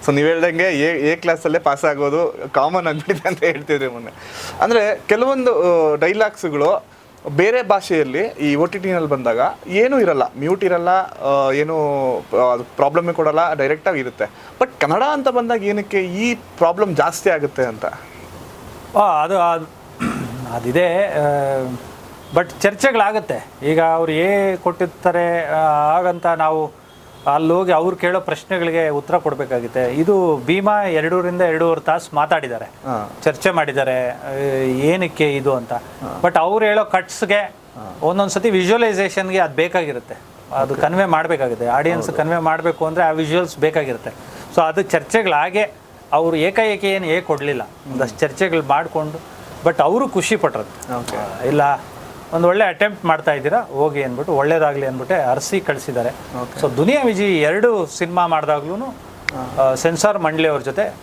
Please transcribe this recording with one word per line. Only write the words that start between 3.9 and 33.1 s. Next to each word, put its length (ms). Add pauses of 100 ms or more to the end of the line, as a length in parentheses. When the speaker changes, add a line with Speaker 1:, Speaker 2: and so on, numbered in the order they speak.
Speaker 1:
ಅಂದ್ರೆ 460
ಕೆಲವೊಂದು, 760 (100)
ಆ, 20
ಡೈಲಾಗ್ಸ್‌ಗಳು 1000 (420)
ಬೇರೆ 260
ಭಾಷೆಯಲ್ಲಿ 640
ಈ 300
ಒ 100
ಟಿ 140
ಟಿನಲ್ಲಿ 300
ಬಂದಾಗ 320 (260)
ಏನೂ 340
ಇರಲ್ಲ, 220 (160)
ಮ್ಯೂಟ್ 260
ಇರಲ್ಲ, 240
ಆ, 640
ಏನೂ, 220 (440)
ಆ, 360
ಅದು 100 (120)
ಪ್ರಾಬ್ಲಮ್ಮೇ 360
ಕೊಡಲ್ಲ, 420
ಡೈರೆಕ್ಟಾಗಿ 460
ಇರುತ್ತೆ. 240 (360)
But 80 (120)
ಕನ್ನಡ 220
ಅಂತ 260
ಬಂದಾಗ 360
ಏನಕ್ಕೆ 400
ಈ 300
ಪ್ರಾಬ್ಲಮ್ 640
ಜಾಸ್ತಿ 340
ಆಗುತ್ತೆ 340
ಅಂತ? 200 (1120)
Speaker 2:
ಆ, 260
ಅದು, 160
ಅದು, 260 (880)
ಅದಿದೆ. 520
ಆ, 140 (1120)
but 280
ಚರ್ಚೆಗಳಾಗುತ್ತೆ. 840 (160)
ಈಗ 180
ಅವ್ರು 320
ಏ 440
ಕೊಟ್ಟಿರ್ತಾರೆ, 920
ಆ, 480
ಹಾಗಂತ 320
ನಾವು 580 (500)
ಅಲ್ಲಿ 180
ಹೋಗಿ 200
ಅವ್ರು 240
ಕೇಳೋ 240
ಪ್ರಶ್ನೆಗಳಿಗೆ 680
ಉತ್ತರ 300
ಕೊಡ್ಬೇಕಾಗುತ್ತೆ. 760
ಇದು 520
ಭೀಮಾ 360
ಎರಡೂವರೆಯಿಂದ 580
ಎರಡೂವರೆ 400
ತಾಸು 360
ಮಾತಾಡಿದ್ದಾರೆ, 480
Speaker 1:
ಹಾ. 460 (140)